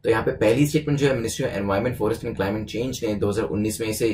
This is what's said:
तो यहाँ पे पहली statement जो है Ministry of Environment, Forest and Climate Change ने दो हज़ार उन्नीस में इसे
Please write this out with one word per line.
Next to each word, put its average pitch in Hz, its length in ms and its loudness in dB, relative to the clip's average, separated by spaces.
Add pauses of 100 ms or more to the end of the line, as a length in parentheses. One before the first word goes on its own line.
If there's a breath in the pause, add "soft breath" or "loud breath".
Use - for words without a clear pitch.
तो 113 60 0
यहाँ - 160 2
पे - 80 0
पहली 120 340 4
statement 147 320 0
जो 143 80 4
है 127 80 4
Ministry 113 300 -4
of 117 80 -2
Environment, 101 440 0
Forest 113 260 0
and 117 140 -4
Climate 104 300 -2
Change 123 360 -4
ने 107 120 0
दो 101 140 2
हज़ार 104 180 0
उन्नीस 104 340 -2
में 110 60 -2
इसे 110 260 0